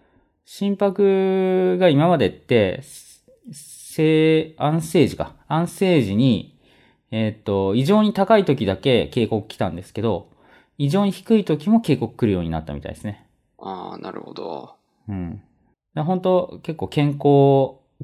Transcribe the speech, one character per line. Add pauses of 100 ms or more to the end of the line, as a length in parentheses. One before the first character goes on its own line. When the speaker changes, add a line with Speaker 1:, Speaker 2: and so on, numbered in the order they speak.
(440)
Speaker 1:
心
拍
が
今
ま
で
っ
て、 (720)
せ-、
安
静
時
か。 (100)
安
静
時
に、 (520)
え
っ
と、
異
常
に
高
い
時
だ
け
警
告
来
た
ん
で
す
け
ど、 (460)
異
常
に
低
い
時
も
警
告
来
る
よ
う
に
な
っ
た
み
た
い
で
す
ね。 (320)
Speaker 2:
あ
あ、
な
る
ほ
ど。 (340)
Speaker 1:
う
ん。 (540)
だ-、
本
当
結
構
健
康 (260)